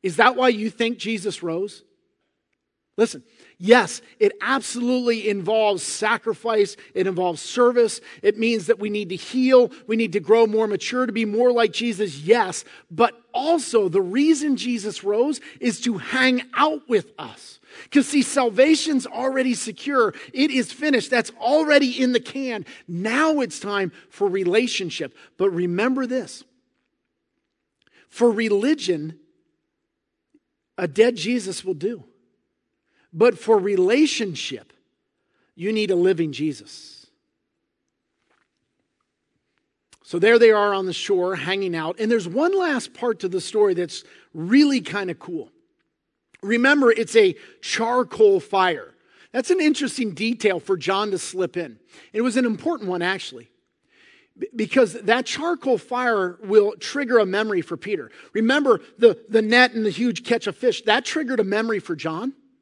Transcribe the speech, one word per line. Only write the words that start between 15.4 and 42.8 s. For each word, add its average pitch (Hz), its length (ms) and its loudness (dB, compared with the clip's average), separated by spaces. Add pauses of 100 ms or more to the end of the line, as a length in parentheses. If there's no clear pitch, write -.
is 240 240 -4
to 240 140 -2
hang 254 460 0 (100)
out 294 340 0
with 220 320 -2
us. - 400 -18 (320)
'Cause 285 160 2
see, 285 140 0
salvation's 262 840 2
already 262 480 -2
secure. 226 580 -2 (220)
It 285 160 2
is 254 200 -2
finished. 277 380 -2
That's 240 220 -2 (100)
already 277 640 2
in 254 100 2
the 240 80 2
can. 247 460 -8 (200)
Now 247 540 0
it's 180 180 -6
time 196 320 -4 (200)
for 202 180 -2
relationship. 185 880 -2 (220)
But 196 100 2
remember 190 580 -2
this. 240 380 -8 (1600)
For 240 220 2
religion, 208 880 -2 (1600)
a 180 100 -4
dead 220 300 2
Jesus 190 480 -6
will 185 100 -4
do. 170 300 -8 (1080)
But 202 260 2
for 220 200 2
relationship, 196 1160 0 (800)
you 196 180 -6
need 214 180 0
a 185 60 2
living 170 360 2
Jesus. 127 760 -10 (3000)
So - 160 -8
there 226 200 6
they 226 120 10
are 208 240 4
on 190 100 -2
the 180 80 -4
shore 185 440 -2
hanging 180 380 -4
out. 165 240 -6
And 220 120 -2
there's 208 180 0
one 294 280 0
last 311 360 -2